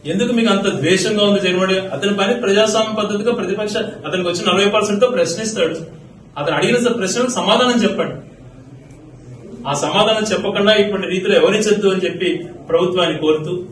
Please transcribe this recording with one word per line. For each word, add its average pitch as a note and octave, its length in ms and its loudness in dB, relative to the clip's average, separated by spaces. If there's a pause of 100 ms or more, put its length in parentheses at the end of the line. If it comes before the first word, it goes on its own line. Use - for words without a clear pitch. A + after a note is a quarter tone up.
ఎందుకు A#3 280 -2
మీకు A3+ 160 2
అంత G3 180 0
ద్వేషంగా F#3+ 580 0
ఉంది G3+ 140 2
జగన్మోహన్ F#3 300 0
రెడ్డి? F#3+ 180 -2
అతని G3 260 -2
పని G3+ 200 0
ప్రజాస్వామ్య G#3+ 680 2
పద్ధతిగా G#3 320 -2
ప్రతిపక్ష, G3+ 440 -4
అతనికి F3+ 520 -4
వచ్చిన E3+ 180 -4
నలభై G3 220 4
పర్సెంట్ G#3 320 0
తో B3+ 60 6
ప్రశ్నిస్తాడు. F#3 680 -2 (640)
అతను D3+ 180 -2
అడిగిన A3+ 220 2
స-, A#3 200 0
ప్రశ్నలకు A#3+ 340 -2
సమాధానం A3+ 520 2
చెప్పండి. D#3 320 -2 (1500)
ఆ C#3+ 40 -2
సమాధానం G#3+ 580 2
చెప్పకుండా G3+ 420 2
ఇటువంటి F#3+ 340 2
రీతిలో F#3 320 0
వ్యవహరించొద్దు G#3 480 2
అని F#3 180 2
చెప్పి F3+ 240 -2 (400)
ప్రభుత్వాన్ని F3 480 2
కోరుతూ D#3 540 0